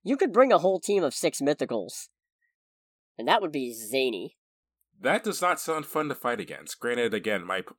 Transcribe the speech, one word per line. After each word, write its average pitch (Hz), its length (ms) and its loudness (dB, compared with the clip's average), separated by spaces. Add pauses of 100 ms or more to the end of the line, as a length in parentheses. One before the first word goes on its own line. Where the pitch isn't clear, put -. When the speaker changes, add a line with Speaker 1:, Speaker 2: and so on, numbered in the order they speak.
Speaker 1:
you 247 140 0
could 302 140 2
bring 254 220 6
a 175 60 8
whole 185 200 2
team 202 240 2
of 135 120 0
six - 260 -2
Mythicals. 123 680 -2 (1080)
And 120 100 -6
that 208 140 6
would 170 100 -2
be 127 220 -4
zany. 117 640 -2 (640)
Speaker 2:
That 151 240 0
does 202 180 -4
not 180 180 2
sound 156 280 -4
fun 151 220 -2
to 127 60 -4
fight 120 240 -2
against. 73 400 -10
Granted, 120 360 0
again, 104 280 -2
my 92 180 -2
p-, - 180 -12